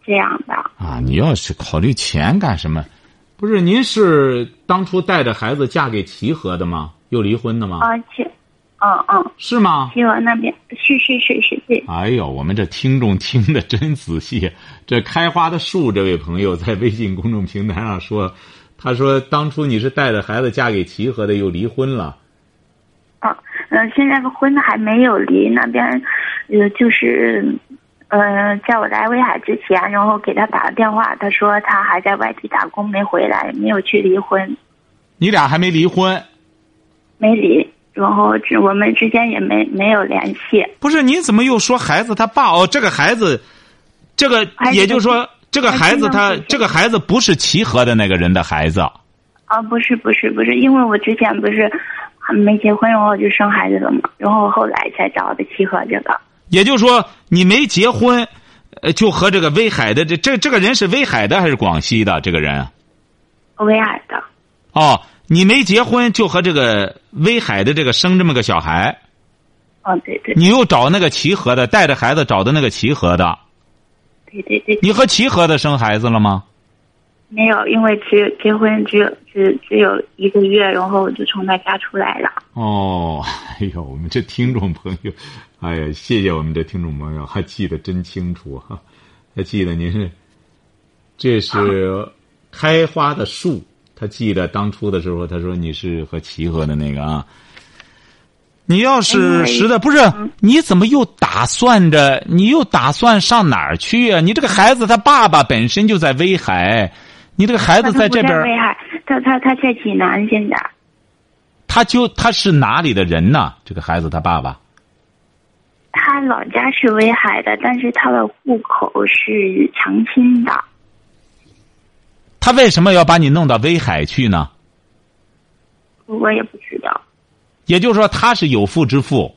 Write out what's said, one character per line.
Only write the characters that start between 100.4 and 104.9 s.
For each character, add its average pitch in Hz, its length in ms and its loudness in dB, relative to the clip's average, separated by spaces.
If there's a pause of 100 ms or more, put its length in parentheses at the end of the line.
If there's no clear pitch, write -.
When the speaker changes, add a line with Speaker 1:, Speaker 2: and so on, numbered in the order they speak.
Speaker 2:
怎 190 180 2
么 202 80 4
又 262 180 4
打 - 400 -2
算 214 460 4
着， 139 380 4
你 175 180 4
又 285 160 4
打 147 300 0
算 220 280 4
上 214 280 2
哪 95 160 0
儿 76 120 -4
去 233 360 0
啊？ 170 80 2
你 175 120 2
这 302 80 0
个 285 60 -2
孩 208 300 4
子 240 100 -2
他 233 100 4